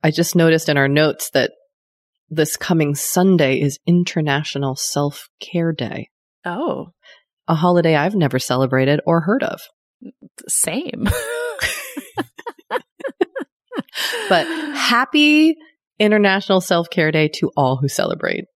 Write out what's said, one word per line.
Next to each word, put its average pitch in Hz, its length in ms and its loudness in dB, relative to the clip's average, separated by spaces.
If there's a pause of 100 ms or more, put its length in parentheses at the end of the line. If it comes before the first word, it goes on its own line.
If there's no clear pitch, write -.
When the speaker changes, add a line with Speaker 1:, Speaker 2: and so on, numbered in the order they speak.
Speaker 1:
I 156 80 4
just 170 260 -2
noticed 165 320 4
in 147 80 2
our 139 120 2
notes 147 420 0
that 127 220 0 (800)
this 156 260 -2
coming 151 380 0
Sunday 170 680 2
is 143 260 -2
International 151 880 0
Self-Care - 1000 -4
Day. - 360 -8 (360)
Speaker 2:
Oh. 277 420 -6 (600)
Speaker 1:
A 165 80 0
holiday 165 400 4
I've 160 220 0
never 135 220 2
celebrated 131 680 2
or 170 140 4
heard 196 220 0
of. - 180 -6 (880)
Speaker 2:
Same. - 640 -4
<laughs> - 60 -2 (3000)
Speaker 1:
But 330 160 2 (300)
happy 302 800 2 (460)
International 202 600 2
Self-Care 170 520 0
Day 156 240 2
to - 200 -2
all 131 200 2
who 135 100 -2
celebrate. - 600 -2 (100)